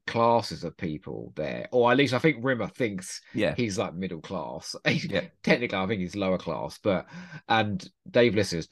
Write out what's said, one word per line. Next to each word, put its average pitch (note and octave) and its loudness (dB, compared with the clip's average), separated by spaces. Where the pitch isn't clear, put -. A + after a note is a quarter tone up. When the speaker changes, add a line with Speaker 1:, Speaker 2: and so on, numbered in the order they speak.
Speaker 1:
classes A#2 2
of E2 -8
people C#2+ -8
there, C2+ -6
or A#2+ 6
at B2+ 6
least C3+ 4
I B2 2
think D3+ 4
Rimmer A#2+ 0
thinks G2+ -6
Speaker 2:
Yeah. F#2 2
Speaker 1:
he's, G#2+ -2
like, F2+ -2
middle F2 -6
class. D2+ -8
<laughs> - -4
He's - 0
Speaker 2:
Yeah. G2 -2
Speaker 1:
technically, A#2+ 0
I F#2+ 0
think G2+ -2
he's F2+ -6
lower F#2+ 2
class, D2+ -6
but, F#2 0
and G#2+ 2
Dave A#2+ 6
Lisser's, E2+ 0